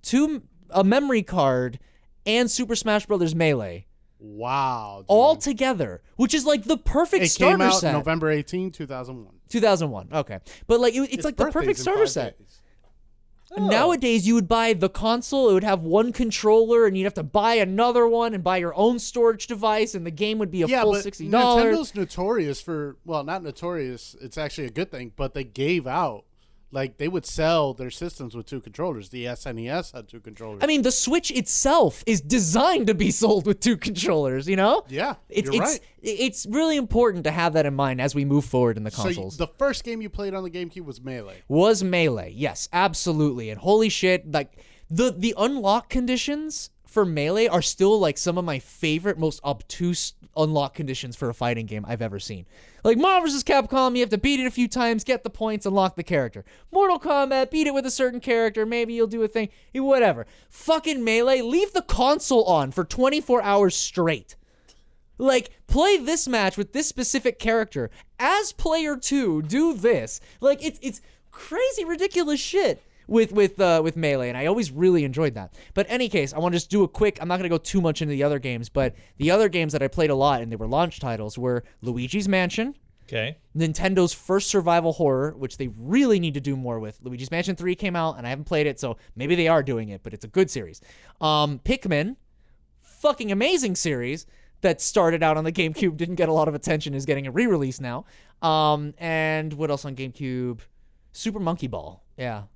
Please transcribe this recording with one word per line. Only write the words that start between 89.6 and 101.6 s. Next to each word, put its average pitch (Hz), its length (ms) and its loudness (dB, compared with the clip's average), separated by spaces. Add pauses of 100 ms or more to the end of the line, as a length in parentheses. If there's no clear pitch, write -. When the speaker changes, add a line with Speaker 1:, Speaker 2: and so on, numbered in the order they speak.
Speaker 1:
doing 113 280 -4
it, 95 120 -14
but 113 120 -14
it's - 100 -16
a 113 40 -16
good 185 220 2
series. 90 300 -10 (400)
Um, 151 440 0
Pikmin, 196 520 -2 (640)
fucking 269 500 -2
amazing 240 460 0
series 135 500 -4 (360)
that 175 180 2
started 165 420 2
out 156 140 2
on 156 80 -2
the 165 80 -2
GameCube, 165 460 -2
didn't 170 160 -4
get 170 160 2
a - 20 2
lot 156 160 2
of 147 60 -2
attention, 151 400 -4
is 135 100 -6
getting 139 220 -2
a 131 40 -8
re-release 151 500 0
now. 123 260 -10 (340)
Um, 151 560 2
and 156 560 -2
what 151 180 -4
else 143 140 -4
on 139 100 -10
GameCube? 127 680 -6 (520)
Super 220 280 -6
Monkey 170 260 -4